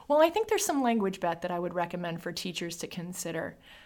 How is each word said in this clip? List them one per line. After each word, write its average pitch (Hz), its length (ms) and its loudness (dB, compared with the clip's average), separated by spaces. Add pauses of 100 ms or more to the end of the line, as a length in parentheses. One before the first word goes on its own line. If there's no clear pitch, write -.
Well, 294 140 6
I 330 80 8
think 427 180 0
there's - 180 2
some 285 160 2
language, 214 380 2
Beth, 170 220 -2
that 180 100 -4
I 175 80 -2
would 175 140 -2
recommend 175 480 -4
for 175 100 -6
teachers 175 460 -6
to 165 100 -6
consider. 170 680 -6 (280)